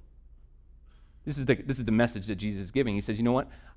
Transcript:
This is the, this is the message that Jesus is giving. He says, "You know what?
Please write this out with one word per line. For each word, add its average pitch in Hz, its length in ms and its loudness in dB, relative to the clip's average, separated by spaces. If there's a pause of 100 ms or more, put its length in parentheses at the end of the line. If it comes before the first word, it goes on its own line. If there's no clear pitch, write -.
(1200)
This 147 120 -6
is 139 80 -4
the, 123 120 6
this 127 220 -4
is 123 60 -4
the 107 80 2
message 110 340 2
that 104 100 -4
Jesus 101 260 -4
is 90 80 -8
giving. 120 240 0
He 101 60 0
says, 104 180 -4
"You 117 60 0
know 120 80 4
what? 127 180 0 (260)